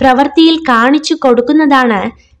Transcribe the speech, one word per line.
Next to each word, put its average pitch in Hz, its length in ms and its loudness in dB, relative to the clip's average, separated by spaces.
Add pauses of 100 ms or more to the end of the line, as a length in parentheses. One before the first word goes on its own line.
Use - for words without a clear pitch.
പ്രവൃത്തിയിൽ 285 580 2
കാണിച്ചു 269 540 0
കൊടുക്കുന്നതാണ് 254 960 0 (300)